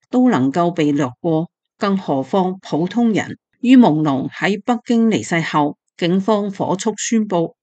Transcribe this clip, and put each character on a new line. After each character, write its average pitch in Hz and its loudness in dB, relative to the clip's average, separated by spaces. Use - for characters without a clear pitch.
都 254 4
能 135 2
夠 175 0
被 156 0
掠 143 0
過， 165 -2
更 196 0
何 190 -2
況 190 -2
普 165 -4
通 233 0
人。 123 -2
於 247 6
朦 156 6
朧 139 -2
喺 202 -4
北 240 -2
京 226 2
離 135 0
世 165 -2
後， 151 -2
警 185 0
方 208 -2
火 185 -4
速 214 -4
宣 220 -2
布 170 -2